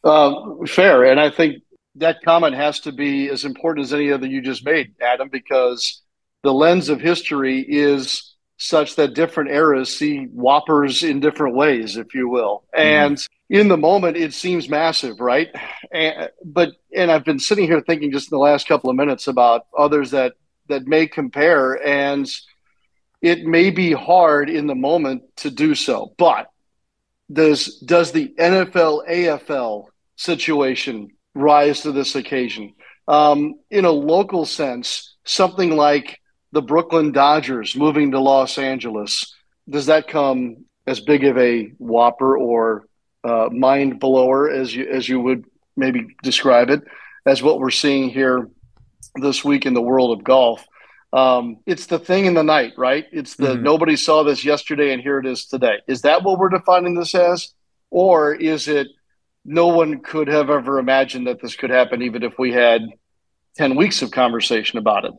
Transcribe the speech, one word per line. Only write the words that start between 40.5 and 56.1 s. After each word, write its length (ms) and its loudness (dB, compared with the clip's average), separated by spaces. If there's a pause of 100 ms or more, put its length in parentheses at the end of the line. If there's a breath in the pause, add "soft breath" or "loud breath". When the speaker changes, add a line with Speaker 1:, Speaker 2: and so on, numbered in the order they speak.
Speaker 1:
as 140 -4
big 240 2
of 140 4
a 400 2
whopper 600 2
or, 480 -2 (380)
uh, 260 0
mind 500 0
blower, 480 2
as 260 -4
you, 140 -8
as 200 -6
you 120 -2
would 240 -2 (320)
maybe 300 -2 (160)
describe 480 2
it, 120 2 (440 loud breath)
as 160 2
what 160 2
we're 120 -2
seeing 380 0
here 400 -2 (680)
this 280 -4
week 220 0
in 80 0
the 80 2
world 340 2
of 80 -18
golf? 400 4 (480 soft breath)
Um, 540 2
it's 200 -6
the 120 -4
thing 280 0
in 80 2
the 80 2
night, 360 0
right? 340 -2
It's 240 -12
the 180 -2
Speaker 2:
Mm-hmm. 80 -6
Speaker 1:
nobody 340 2
saw 260 2
this 220 0
yesterday 480 -2
and 100 -6
here 160 -2
it 80 -6
is 200 -8
today. 400 -2
Is 160 -4
that 200 2